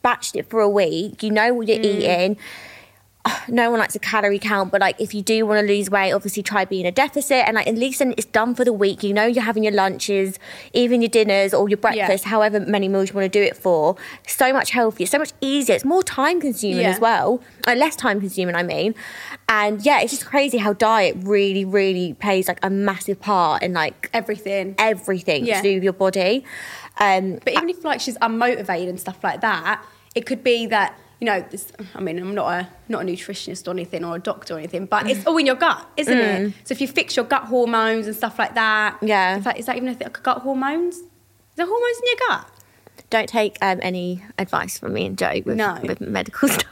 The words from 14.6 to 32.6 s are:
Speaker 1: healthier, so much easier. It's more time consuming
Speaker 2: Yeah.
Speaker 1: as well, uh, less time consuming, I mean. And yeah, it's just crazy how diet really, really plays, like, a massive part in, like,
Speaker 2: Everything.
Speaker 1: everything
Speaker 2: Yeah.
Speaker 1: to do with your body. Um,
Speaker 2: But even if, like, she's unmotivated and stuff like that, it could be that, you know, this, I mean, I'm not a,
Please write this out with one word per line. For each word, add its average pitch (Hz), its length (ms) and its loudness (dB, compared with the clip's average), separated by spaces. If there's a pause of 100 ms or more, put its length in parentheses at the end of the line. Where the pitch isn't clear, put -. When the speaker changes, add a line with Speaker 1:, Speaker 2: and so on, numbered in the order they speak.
Speaker 1:
healthier, 220 340 0
so 285 140 0
much 311 200 -4
easier. 269 360 2
It's - 80 -4
more 339 180 4
time 330 380 0
consuming 208 400 -2
Speaker 2:
Yeah. 190 100 4
Speaker 1:
as 190 100 -2
well, 226 400 2 (280)
uh, 240 60 4
less 294 200 2
time 208 240 0
consuming, 180 380 -2
I 175 80 0
mean. 170 280 -2 (560)
And 208 340 2
yeah, 277 180 4
it's 233 120 0
just - 140 -8
crazy 277 320 0
how 208 140 0
diet 214 500 2
really, 196 420 2
really 185 500 0
plays, 190 340 0
like, 180 160 -4
a 190 60 -2
massive 196 500 -2
part 175 420 2
in, 185 100 -2
like, - 400 -4
Speaker 2:
Everything. 196 680 -4
Speaker 1:
everything 185 680 0
Speaker 2:
Yeah. 214 140 0
Speaker 1:
to - 20 -4
do 196 120 2
with 190 100 0
your 190 80 2
body. 190 520 0 (540)
Um, 190 460 2
Speaker 2:
But - 100 -2
even 339 160 0
if, 359 140 -8
like, 285 160 -2
she's 233 180 -6
unmotivated 226 680 0
and 180 100 -8
stuff - 240 -10
like 170 200 -2
that, 196 380 -2 (360)
it 233 100 -4
could 254 160 -6
be 233 240 2
that, 202 280 0 (260)
you 233 60 -4
know, 190 260 0
this, - 140 -12 (280)
I - 60 -14
mean, 170 180 -6
I'm 185 160 -8
not 190 180 -2
a, 180 160 -4 (200)